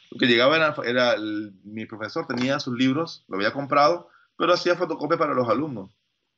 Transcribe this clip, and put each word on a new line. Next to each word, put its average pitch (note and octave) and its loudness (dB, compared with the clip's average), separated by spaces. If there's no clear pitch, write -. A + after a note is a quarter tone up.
lo - -16
que C3 2
llegaba B2 4
era, D#3 2
era B2 2
el, G#2+ -4
mi G#2+ -12
profesor G#2+ -8
tenía C3 -2
sus B2 -6
libros, C3 0
lo F#2+ -6
había G#2+ 0
comprado, D3 2
pero F3 2
hacía F3 2
fotocopia D#3+ -2
para D3+ 0
los B2+ 0
alumnos. A2+ -2